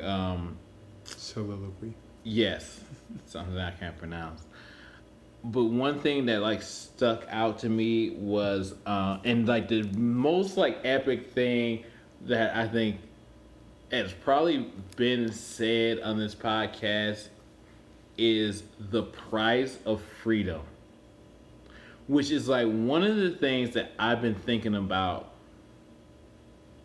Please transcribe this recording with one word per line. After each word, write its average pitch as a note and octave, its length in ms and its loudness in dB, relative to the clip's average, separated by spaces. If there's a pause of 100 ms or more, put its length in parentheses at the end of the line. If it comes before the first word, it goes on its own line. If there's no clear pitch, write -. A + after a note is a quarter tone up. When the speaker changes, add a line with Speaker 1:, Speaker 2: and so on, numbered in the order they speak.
Speaker 1:
um, F2+ 520 -2 (460)
Speaker 2:
Soliloquy. G#2 920 -10 (300)
Speaker 1:
Yes. G#2+ 560 0 (460)
Something F2+ 320 -8
I F2+ 140 -4
can't E2+ 260 -12
pronounce. E2 460 -12 (1000)
But A#2 220 0
one C3 340 0
thing C#3+ 280 0
that, A2 140 2
like, G#2 200 0
stuck - 680 -2
out A2 300 0
to A#2+ 100 -4
me A2+ 420 2
was, G2+ 600 0 (120)
uh, G2 400 0
and, A#2 240 4
like, A2 180 2
the A2 160 2 (140)
most, C#3+ 580 2
like, D3+ 300 2
epic C3 460 0
thing A#2+ 520 2 (380)
that A2+ 340 0
I A2+ 140 0
think A2 320 0 (880)
has G#2 200 -2
probably C#3 540 2 (320)
been A#2+ 340 2
said A2+ 680 0
on G#2+ 180 -2
this G#2 160 -2
podcast G#2+ 920 -2 (920)
is G#2+ 460 2 (160)
the G#2+ 240 -2
price A#2 840 0
of G#2+ 160 0 (220)
freedom. G2 360 2 (1500)
Which C#3+ 240 4
is, B2+ 180 2
like, B2 180 4
one A#2 360 2
of G#3+ 120 4
the F#3+ 140 4
things C3 460 2
that - 240 -2
I've A2 240 2
been A2+ 120 2
thinking A2 380 0
about F#2+ 560 0 (1600)